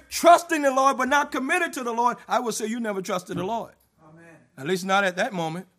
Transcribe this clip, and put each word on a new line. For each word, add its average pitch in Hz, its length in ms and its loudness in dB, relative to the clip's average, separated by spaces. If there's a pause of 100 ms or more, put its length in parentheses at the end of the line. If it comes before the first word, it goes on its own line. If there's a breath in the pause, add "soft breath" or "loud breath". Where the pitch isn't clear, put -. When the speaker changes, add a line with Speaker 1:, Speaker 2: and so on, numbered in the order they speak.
Speaker 1:
trusting 339 520 4
the 277 100 4
Lord 269 260 4
but 254 120 -2
not 294 220 2
committed 302 420 -2
to 277 100 -8
the 240 80 -4
Lord, 233 260 0 (100)
I 208 120 0
would 233 140 -4
say 214 140 -6
you 233 120 -4
never 208 220 -4
trusted 185 360 -6
the 175 60 -4
Lord. 208 300 -8 (340)
Speaker 2:
Amen. 165 180 -20 (320)
Speaker 1:
At 135 100 -10
least 185 180 -2
not 196 180 2
at 180 140 -2
that 220 160 -2
moment. 170 320 -6 (140)